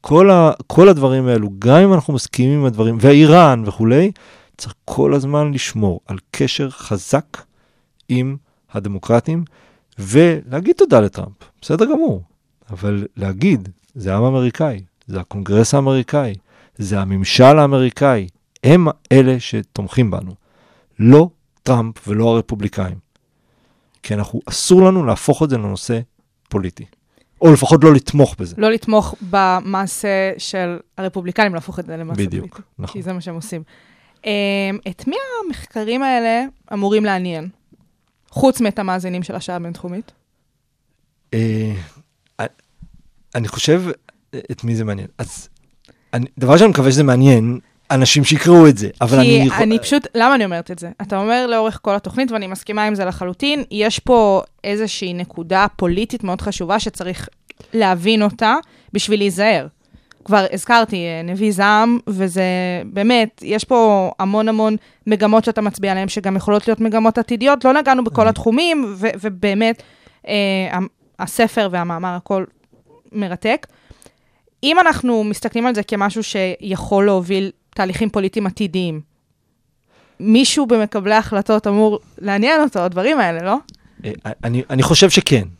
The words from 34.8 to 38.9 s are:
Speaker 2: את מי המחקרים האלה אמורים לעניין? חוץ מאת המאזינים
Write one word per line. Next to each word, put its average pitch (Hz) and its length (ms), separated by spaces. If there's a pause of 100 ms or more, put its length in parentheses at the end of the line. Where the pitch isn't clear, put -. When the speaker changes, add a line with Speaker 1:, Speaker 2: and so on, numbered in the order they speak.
Speaker 2:
את - 180
מי 302 100 (300)
המחקרים 233 560
האלה 240 420 (280)
אמורים 208 320
לעניין? 180 440 (840)
חוץ 262 280
מאת 214 180
המאזינים 185 440